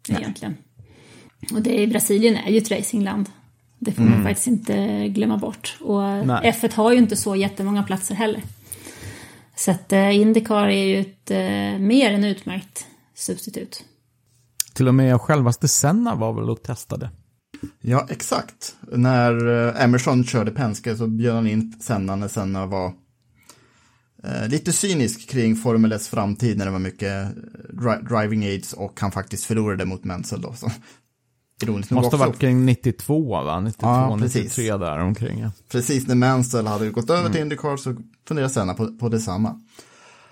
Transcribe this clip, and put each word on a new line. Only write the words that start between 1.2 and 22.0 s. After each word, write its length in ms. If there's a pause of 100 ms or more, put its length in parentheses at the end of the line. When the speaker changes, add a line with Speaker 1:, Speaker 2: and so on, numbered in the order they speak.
Speaker 2:
Och 80
det, 260
Brasilien 480
är 160
ju 60
ett 140
racingland. 580 (540)
Det 80
får 120
man 100
Speaker 1:
Mm. 120
Speaker 2:
faktiskt 220
inte 600
glömma 300
bort. 440
Och 200 (260)
Speaker 3:
Nej. 160
Speaker 2:
F 200
ett 100
har 180
ju 60
inte 180
så 200
jättemånga 480
platser 320
heller. 280 (1120)
Så 160
att, 220
eh, 260
Indycar 480
är 180
ju 160
ett, 300
eh, 480
mer 320
än 120
utmärkt 640 (300)
substitut. 720 (880)
Speaker 3:
Till 140
och 80
med 260
självaste 460
Senna 480
var 180
väl 160
och 140
testade. 460 (720)
Speaker 1:
Ja, 280
exakt. 680 (160)
När, 760
eh, 160
Emerson 400
körde 280
Penske 440
så 120
bjöd 280
han 120
in 340
Senna 340